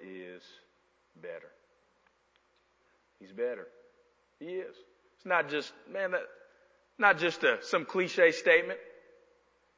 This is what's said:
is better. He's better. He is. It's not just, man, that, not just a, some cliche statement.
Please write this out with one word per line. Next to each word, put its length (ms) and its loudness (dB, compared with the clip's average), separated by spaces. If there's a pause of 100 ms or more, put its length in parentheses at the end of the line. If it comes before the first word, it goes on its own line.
is 400 -16 (800)
better. 300 -16 (1700)
He's 100 -20
better. 380 -6 (720)
He 60 -14
is. 280 -10 (420)
It's 100 -20
not 220 0
just, 240 -6 (160)
man, 220 -6
that, 160 -4 (720)
not 200 6
just 260 -2
a, 180 2
some 220 -2
cliche 480 4
statement. 480 2 (960)